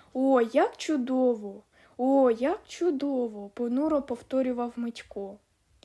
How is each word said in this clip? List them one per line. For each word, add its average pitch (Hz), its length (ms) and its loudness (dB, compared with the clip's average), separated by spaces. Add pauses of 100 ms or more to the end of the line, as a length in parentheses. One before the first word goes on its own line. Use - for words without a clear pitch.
(140)
"О, 262 280 4
як 277 360 2
чудово! 247 840 -2 (340)
О, 262 340 4
як 254 360 -2
чудово!" 262 840 -4
понуро 269 480 0
повторював 247 720 -4
Митько. 208 640 -10 (460)